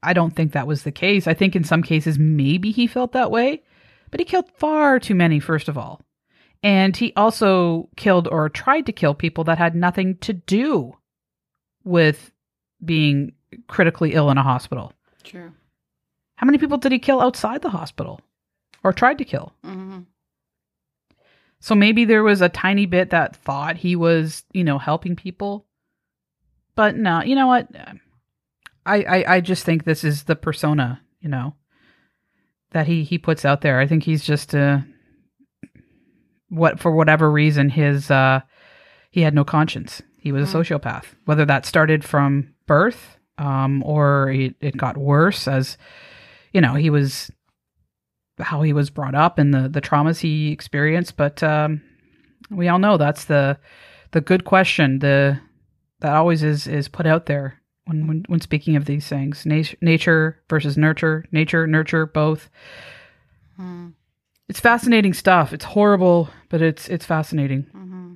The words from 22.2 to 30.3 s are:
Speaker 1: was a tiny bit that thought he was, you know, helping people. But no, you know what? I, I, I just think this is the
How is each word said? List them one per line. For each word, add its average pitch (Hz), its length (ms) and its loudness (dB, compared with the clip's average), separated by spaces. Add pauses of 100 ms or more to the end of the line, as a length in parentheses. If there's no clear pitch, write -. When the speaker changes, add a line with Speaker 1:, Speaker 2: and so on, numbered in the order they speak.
Speaker 1:
was 208 180 4
a 180 80 4
tiny 196 380 0
bit 180 240 0
that 165 260 -2
thought 147 400 -6
he 180 200 -2
was, 165 560 0
you 185 120 -2
know, 143 140 0
helping 165 380 -4
people. 202 500 -12 (1080)
But 214 220 2
no, 175 260 0
you 254 120 -2
know 269 140 2
what? 247 200 2 (1160)
I, 202 180 0
I, 185 340 2
I 185 40 4
just 180 240 -4
think 165 200 0
this 160 200 -2
is 147 200 -2
the 160 120 0